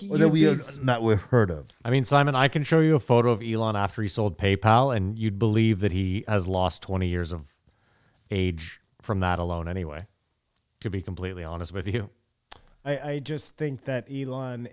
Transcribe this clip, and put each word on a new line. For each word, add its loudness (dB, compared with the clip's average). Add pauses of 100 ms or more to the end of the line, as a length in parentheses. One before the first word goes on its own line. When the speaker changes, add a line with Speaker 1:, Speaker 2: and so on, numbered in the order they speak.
Speaker 1:
Or 0
that 6
Speaker 2:
you'd 6
Speaker 1:
we 4
Speaker 2:
be 8
Speaker 1:
have 4
Speaker 2:
s- -10
Speaker 1:
not, 2
we've 4
heard 4
of. -8 (180)
Speaker 3:
I -4
mean, 2
Simon, 2
I 4
can 0
show 4
you 6
a 4
photo 4
of 0
Elon -2
after -2
he -2
sold -2
PayPal, 4
and -2
you'd -2
believe 4
that 0
he -2
has 0
lost 0
twenty -2
years -4
of -10 (880)
age -4 (200)
from -4
that 0
alone -4
anyway. -8 (760)
To -6
be -6
completely -8
honest -10
with -8
you. -6 (720)
Speaker 2:
I, -4 (120)
I -6
just -10
think -8
that -8
Elon -8